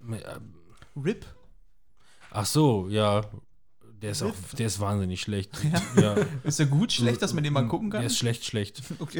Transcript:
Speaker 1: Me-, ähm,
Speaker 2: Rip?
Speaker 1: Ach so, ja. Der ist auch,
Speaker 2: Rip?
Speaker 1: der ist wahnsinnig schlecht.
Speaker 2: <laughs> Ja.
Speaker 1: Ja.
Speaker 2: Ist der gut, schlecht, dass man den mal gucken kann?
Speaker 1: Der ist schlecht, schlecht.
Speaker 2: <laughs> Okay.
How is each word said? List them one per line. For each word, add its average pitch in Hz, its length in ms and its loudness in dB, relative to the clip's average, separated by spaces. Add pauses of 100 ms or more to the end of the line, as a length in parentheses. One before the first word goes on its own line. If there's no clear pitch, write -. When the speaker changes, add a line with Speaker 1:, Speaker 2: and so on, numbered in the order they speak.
Speaker 1:
Me-, 113 240 -6
ähm, - 300 -14 (460)
Speaker 2:
Rip? 208 240 -2 (1040)
Speaker 1:
Ach 101 160 -2
so, 120 420 4
ja. 104 320 4 (800)
Der 104 120 -6
ist 151 100 -4
auch, 208 60 0
Speaker 2:
Rip? - 280 -10
Speaker 1:
der 113 80 0
ist 98 140 -2
wahnsinnig 98 420 0
schlecht. 101 340 -4
Speaker 2:
<laughs> 165 400 0
Ja. 208 200 6
Speaker 1:
Ja. 202 100 2 (180)
Speaker 2:
Ist 143 140 0
der 156 80 4
gut, 147 260 2
schlecht, 120 300 2
dass - 140 0
man 151 80 0
den 147 100 0
mal 127 140 2
gucken 196 240 -2
kann? 208 100 -2
Speaker 1:
Der 120 60 0
ist 120 100 0
schlecht, 117 280 0
schlecht. 107 360 -4 (100)
Speaker 2:
<laughs> 151 80 -10
Okay. 165 200 -4